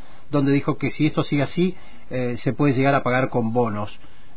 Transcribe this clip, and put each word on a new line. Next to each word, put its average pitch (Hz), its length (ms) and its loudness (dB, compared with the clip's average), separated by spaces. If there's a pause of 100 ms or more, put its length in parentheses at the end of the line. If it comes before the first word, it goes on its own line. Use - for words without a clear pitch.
(300)
donde 139 220 2
dijo 143 260 2
que 127 120 -2
si 147 160 0
esto 156 180 0
sigue 143 200 0
así, 175 320 0 (340)
eh, 123 320 -2
se 131 100 0
puede 143 220 4
llegar 135 200 4
a 135 80 2
pagar 127 280 2
con 113 220 0
bonos. 107 460 0 (380)